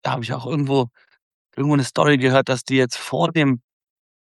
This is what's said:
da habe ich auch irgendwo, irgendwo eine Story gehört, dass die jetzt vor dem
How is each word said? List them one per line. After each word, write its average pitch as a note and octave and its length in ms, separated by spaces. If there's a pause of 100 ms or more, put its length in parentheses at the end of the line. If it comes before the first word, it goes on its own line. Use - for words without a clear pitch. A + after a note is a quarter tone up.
da B2+ 100
habe B2+ 120
ich A#2 100
auch B2+ 120
irgendwo, C3+ 440 (640)
irgendwo C#3+ 200
eine C3+ 100
Story D3 320
gehört, C3 320
dass B2+ 160
die C3+ 100
jetzt B2+ 220
vor E3 340
dem C#3 300 (640)